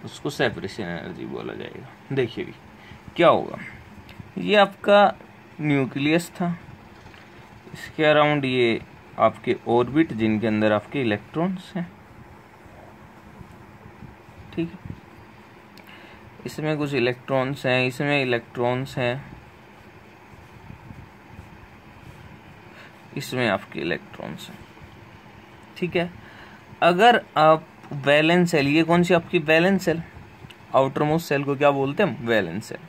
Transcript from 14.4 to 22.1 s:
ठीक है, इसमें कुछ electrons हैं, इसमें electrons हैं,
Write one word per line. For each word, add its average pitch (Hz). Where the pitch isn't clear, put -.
ठीक 170
है, -
इसमें 156
कुछ 143
electrons 131
हैं, 127
इसमें 143
electrons 123
हैं, 127